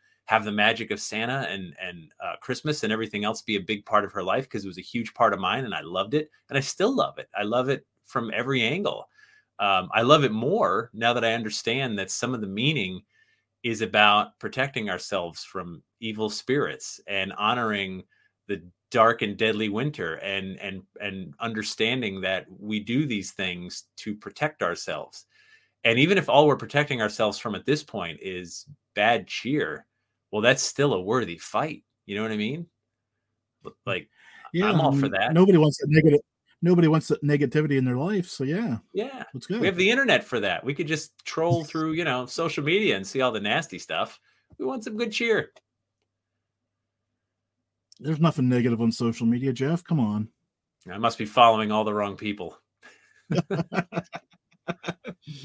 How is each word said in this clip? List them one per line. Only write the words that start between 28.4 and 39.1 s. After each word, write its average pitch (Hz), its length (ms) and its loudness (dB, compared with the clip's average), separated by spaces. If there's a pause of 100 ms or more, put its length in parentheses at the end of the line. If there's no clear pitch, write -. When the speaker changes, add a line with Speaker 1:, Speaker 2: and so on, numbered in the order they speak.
Speaker 1:
bad 110 320 2
cheer, 117 600 -4 (440)
well, 104 120 0
that's 131 200 6
still 139 320 2
a 90 60 0
worthy 95 380 0
fight. - 440 -4 (240)
You 202 100 -6
know 214 60 -2
what 220 100 -2
I 214 40 -2
mean? 170 300 -4 (960)
L-, - 120 -18 (100)
like, 92 220 -6 (440)
Speaker 2:
Yeah, 196 180 2
Speaker 1:
I'm 170 100 4
all 143 120 4
Speaker 2:
I 139 40 2
Speaker 1:
for 139 60 2
Speaker 2:
mean, 139 100 0
Speaker 1:
that. 107 200 2
Speaker 2:
nobody 185 260 8
wants 151 200 4
that - 100 -4
negative, 151 320 6 (420)
nobody 170 260 6
wants 156 200 4
that - 140 0
negativity 143 560 2
in 131 60 2
their 123 120 0
life. 180 320 -2
So, - 160 -6
yeah. 156 340 -2 (140)
Speaker 1:
Yeah. 254 320 -6 (100)